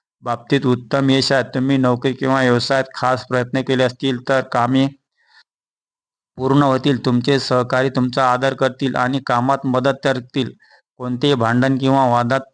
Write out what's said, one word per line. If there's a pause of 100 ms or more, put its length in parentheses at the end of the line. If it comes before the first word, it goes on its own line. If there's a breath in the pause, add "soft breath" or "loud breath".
(220)
बाबतीत
उत्तम
यश
आहे.
तुम्ही
नोकरी
किंवा
व्यवसायात (120)
खास
प्रयत्न
केले
असतील
तर
कामे (1500 soft breath)
पूर्ण
होतील.
तुमचे
सहकारी
तुमचा
आदर
करतील
आणि
कामात
मदत
करतील. (460 soft breath)
कोणतेही
भांडण
किंवा
वादात (140)